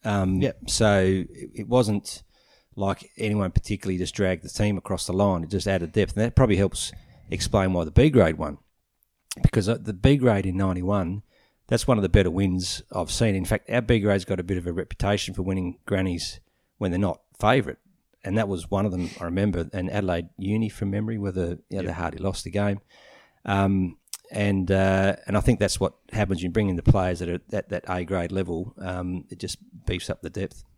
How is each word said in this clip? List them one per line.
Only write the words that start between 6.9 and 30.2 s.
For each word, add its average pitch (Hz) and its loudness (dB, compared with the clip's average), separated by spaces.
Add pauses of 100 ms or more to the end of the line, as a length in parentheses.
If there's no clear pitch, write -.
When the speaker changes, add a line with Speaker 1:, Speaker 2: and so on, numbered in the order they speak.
Speaker 1:
explain 92 0
why 87 0
the 78 -6
B 151 8
grade 87 4
won. 76 -6 (840)
Because, 101 2
uh, 117 0
the 101 -8
B 123 4
grade 110 2
in 92 -2
ninety-one, 95 -2 (440)
that's 117 0
one 123 2
of 104 0
the 95 0
better 90 4
wins 92 0 (120)
I've 87 -4
seen. 107 0
In 92 -2
fact, - -2
our 120 0
B 113 2
grade's 98 2
got 92 -4
a 90 -4
bit 90 -2
of 87 -6
a 85 -4
reputation 98 -2
for 98 -6
winning 92 -2
grannies 92 -2 (380)
when 95 -2
they're 87 0
not 98 0 (180)
favourite. 110 2 (460)
And 98 -2
that 110 0
was 90 -6
one 98 0
of 101 0
them, 90 -4 (100)
I - -10
remember, 87 -2
and 90 -4
Adelaide 90 -2
Uni, 104 -2
from 98 -4
memory, 107 -4
were 101 -4
the, 87 -2 (100)
you 98 -6
know, 95 -4
Speaker 3:
Yep. - -4
Speaker 1:
they 92 -4
hardly 85 -6
lost 95 -4
the 92 -10
game. 101 0 (680)
Um, 98 2 (340)
and, 98 0
uh, 95 4 (100)
and 98 -2
I 104 4
think 113 2
that's - 0
what - -2 (180)
happens 98 0
when 87 -6
you 90 -2
bring 104 2
in 92 0
the 85 -4
players 90 4
that 87 -4
are 87 -4 (120)
at 101 -4
that 92 -6
A 92 -2
grade 87 -4
level. 90 -4
Um, 90 -6
it 90 -16
just - -8 (300)
beefs - -4
up - -6